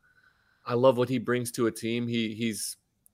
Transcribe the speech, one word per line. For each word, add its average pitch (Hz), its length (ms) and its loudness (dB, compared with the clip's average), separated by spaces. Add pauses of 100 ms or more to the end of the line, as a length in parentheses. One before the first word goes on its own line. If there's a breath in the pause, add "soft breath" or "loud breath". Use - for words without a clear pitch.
(680 soft breath)
I 123 80 -2
love 123 220 6
what 123 120 2
he 131 80 0
brings 120 360 -2
to 123 120 0
a 110 60 2
team. 117 360 -4
He, 113 280 -2
he's, 110 420 -6 (360)